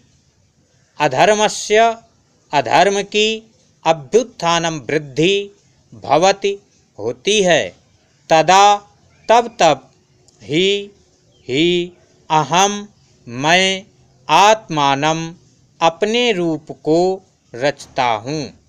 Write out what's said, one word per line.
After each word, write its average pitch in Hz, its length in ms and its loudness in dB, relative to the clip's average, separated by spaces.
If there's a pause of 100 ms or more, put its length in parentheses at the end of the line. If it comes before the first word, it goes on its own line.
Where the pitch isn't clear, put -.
(1000)
अधर्मस्य, 208 960 0 (560)
अधर्म 170 480 2
की, 214 520 -4 (320)
अभ्युत्थानं, 165 920 -2
वृद्धि, 151 760 -4 (400)
भवति, 196 680 0 (380)
होती 127 440 -2
है, 139 320 0 (540)
तदा, 185 460 6 (540)
तब 233 300 2
तब, 156 320 0 (520)
ही, 196 480 -2 (500)
ही, 175 520 -2 (380)
अहम, 185 560 0 (400)
मैं, 180 580 -2 (440)
आत्मानं, 160 1040 0 (480)
अपने 214 500 -2
रूप 170 400 -4
को 180 500 -2 (340)
रचता 131 500 -4
हूँ 120 480 -6 (160)